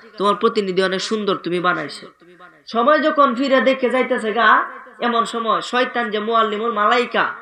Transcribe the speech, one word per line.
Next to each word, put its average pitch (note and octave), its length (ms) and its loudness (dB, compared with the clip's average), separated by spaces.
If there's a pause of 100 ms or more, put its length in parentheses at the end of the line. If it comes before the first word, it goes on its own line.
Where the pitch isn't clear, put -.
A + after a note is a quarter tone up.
(180)
তোমার G3+ 160 2
প্রতিনিধি F#3+ 480 0
অনেক F#3 180 0
সুন্দর G3+ 360 -2
তুমি F3 240 -4
বানাইছো।" E3+ 460 -4 (680)
সবাই C4 280 2
যখন C#4+ 340 2
ফিরে C4 260 2
দেখে B3+ 300 2
যাইতেছে A#3+ 420 0
গা, A3+ 320 4 (360)
এমন A#3 240 0
সময় A3 360 -2
শয়তান B3 500 -2
যে G#3 80 -2
মুআল্লিমুল G#3+ 540 0
মালায়েকা G#3+ 680 0